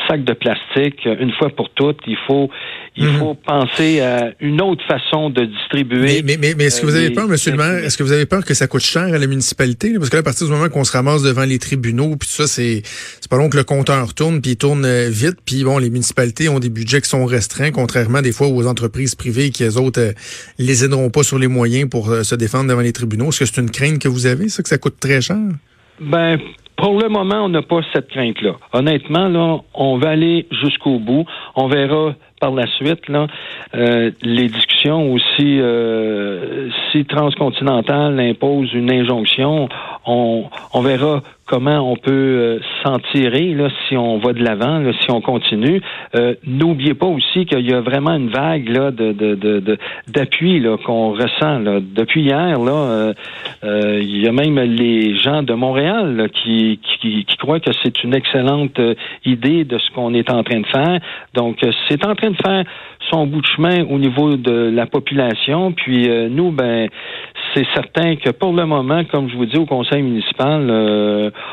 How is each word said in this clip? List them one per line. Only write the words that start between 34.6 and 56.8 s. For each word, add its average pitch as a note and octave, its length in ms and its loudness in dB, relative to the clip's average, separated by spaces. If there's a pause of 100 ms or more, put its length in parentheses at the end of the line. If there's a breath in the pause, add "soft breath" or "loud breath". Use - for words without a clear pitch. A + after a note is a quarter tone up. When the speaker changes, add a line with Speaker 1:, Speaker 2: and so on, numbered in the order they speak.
Speaker 1:
ou B2+ 60 2
si, C#3 420 2
euh, A2+ 1080 -2 (220)
si D3+ 140 2
Transcontinental C#3+ 1120 0
impose B2+ 540 0
une A#2+ 180 0
injonction, B2+ 760 0 (360 loud breath)
on, A#2 400 0 (280 loud breath)
on B2 80 2
verra C#3 420 2 (240 loud breath)
comment C#3 320 2 (120)
on A#2+ 40 0
peut, C3+ 160 -2
euh, B2+ 480 2 (240)
s'en C3+ 160 0 (140)
tirer, C#3+ 400 2
là, C#3+ 160 0 (180)
si C3 80 -2
on A#2 240 0
va A#2+ 140 2
de A#2 100 -2
l'avant, A#2 360 0
là, C3 120 0 (100)
si - 100 -2
on A2+ 100 0
continue. B2+ 600 0 (320 loud breath)
Euh, A#2+ 220 2 (100)
n'oubliez C#3+ 480 0
pas F3 120 -2
aussi F3 400 0
qu'il C3 200 0
y B2 80 2
a B2 60 2
vraiment C#3 380 0
une B2+ 120 0
vague, C#3 380 -2
là, C3+ 240 2
de, A2+ 220 0
de, G#2 220 0
de, G#2 260 0
de, G#2 160 0 (320 loud breath)
d'appui, D#3 500 2
là, A2+ 160 2 (100)
qu'on A2+ 280 0
ressent, B2 460 0
là. G2+ 220 0
Depuis A2+ 420 0
hier, D3 360 2
là, A#2+ 120 0
euh, A2+ 420 0 (500 loud breath)
euh, G#2 400 0
il G2+ 180 -2
y A2 60 4
a A#2 60 2
même C#3+ 260 2
les A#2 580 2
gens C#3+ 240 2
de B2 120 -2
Montréal, C3+ 640 0
là, A2 100 0
qui, A2 540 0 (200)